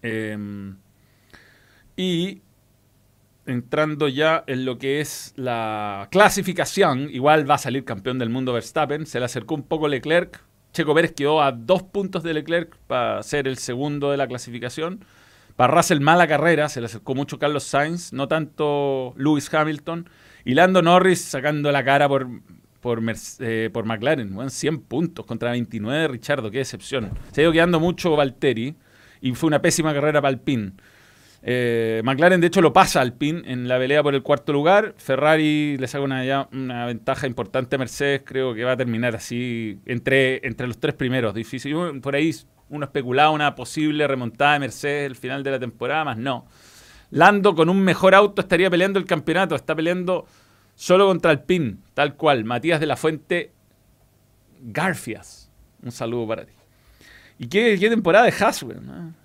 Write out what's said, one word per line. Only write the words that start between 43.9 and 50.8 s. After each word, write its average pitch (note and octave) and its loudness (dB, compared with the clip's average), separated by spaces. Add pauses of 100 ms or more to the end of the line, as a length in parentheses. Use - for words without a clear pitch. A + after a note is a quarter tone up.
remontada C3+ 0
de C#3+ -2
Mercedes C#3+ -6
el C3 -10
final C3 -10
de C3+ -4
la C3+ -2
temporada, B2+ -4
más B2+ -4
no. B2 -6 (640)
Lando G3 6
con D#3+ 4
un F#3+ 4
mejor F#3 6
auto G3+ 6
estaría F#3 2
peleando F#3+ 2
el F3+ -6
campeonato, E3 0
está D#3 -4
peleando F3 -2 (500)
solo F#3+ 6